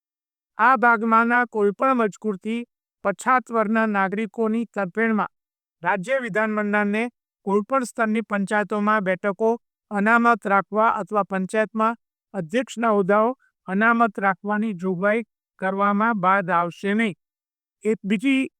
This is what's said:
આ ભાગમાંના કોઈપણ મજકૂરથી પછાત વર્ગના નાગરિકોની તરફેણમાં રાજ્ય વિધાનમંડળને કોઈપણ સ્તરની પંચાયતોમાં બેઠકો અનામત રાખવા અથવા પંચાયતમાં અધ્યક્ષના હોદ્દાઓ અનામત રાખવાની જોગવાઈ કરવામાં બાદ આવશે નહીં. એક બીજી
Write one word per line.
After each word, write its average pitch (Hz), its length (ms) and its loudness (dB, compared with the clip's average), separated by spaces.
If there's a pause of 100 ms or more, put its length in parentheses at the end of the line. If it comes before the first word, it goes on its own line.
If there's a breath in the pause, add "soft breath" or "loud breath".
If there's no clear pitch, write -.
(560)
આ 247 200 4
ભાગમાંના 233 680 4
કોઈપણ 214 500 0
મજકૂરથી 220 720 -4 (360)
પછાત 233 500 -2
વર્ગના 220 340 0
નાગરિકોની 214 800 -2
તરફેણમાં 208 640 -2 (540)
રાજ્ય 196 360 -2
વિધાનમંડળને 214 920 -2 (320)
કોઈપણ 214 400 -2
સ્તરની 220 380 -2
પંચાયતોમાં 208 800 -2
બેઠકો 202 640 -2 (280)
અનામત 226 560 2
રાખવા 202 420 0
અથવા 208 340 -2
પંચાયતમાં 220 760 -2 (360)
અધ્યક્ષના 220 580 -4
હોદ્દાઓ 208 460 2 (300)
અનામત 226 520 2
રાખવાની 208 540 -2
જોગવાઈ 190 500 -2 (360)
કરવામાં 202 560 0
બાદ 185 360 2
આવશે 175 440 -2
નહીં. 214 200 0 (680)
એક 214 220 0
બીજી 262 440 0 (120)